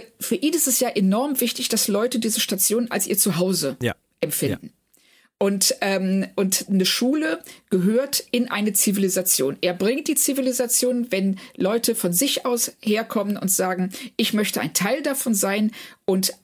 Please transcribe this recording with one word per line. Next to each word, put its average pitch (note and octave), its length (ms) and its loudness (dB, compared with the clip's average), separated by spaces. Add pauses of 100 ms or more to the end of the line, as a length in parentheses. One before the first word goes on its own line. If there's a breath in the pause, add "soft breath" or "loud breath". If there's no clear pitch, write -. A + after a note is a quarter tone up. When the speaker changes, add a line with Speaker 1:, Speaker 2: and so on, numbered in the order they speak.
(180)
Speaker 1:
für - 180 -2
ihn D#4 180 0
ist D#4 120 2
es C4 140 2
ja B3 80 2
enorm A#3 520 2
wichtig, A#3+ 280 -2
dass - 180 0
Leute A3+ 320 0
diese A3 220 -2
Station G#3 500 0
als - 160 -2
ihr F#3+ 120 0
Zuhause E3+ 640 0
Speaker 2:
Ja. A#2 120 0 (260)
Speaker 1:
empfinden. D3+ 480 -2
Speaker 2:
Ja. - 20 -18 (680 soft breath)
Speaker 1:
Und, G3+ 460 2
ähm, F#3+ 440 0 (100)
und F#3+ 340 0
eine F#3+ 160 4
Schule D4+ 560 0 (260 loud breath)
gehört A3 600 2
in A#3+ 200 0
eine G#3 220 0
Zivilisation. F#3 880 0
Er F3+ 140 0
bringt A#3 340 0
die D#4 60 2
Zivilisation, B3 1000 0
wenn G3 260 0 (180 loud breath)
Leute A3+ 380 2
von F3 200 0
sich - 320 0
aus A#3+ 340 0
herkommen G#3 560 0
und F#3+ 140 -2
sagen, F#3 400 0 (260 loud breath)
„Ich A3+ 160 0
möchte G#3 300 0
ein D#3+ 100 -4
Teil A#3 300 0
davon C4+ 320 -2
sein G3+ 380 0 (340 loud breath)
und F#3+ 260 2 (120)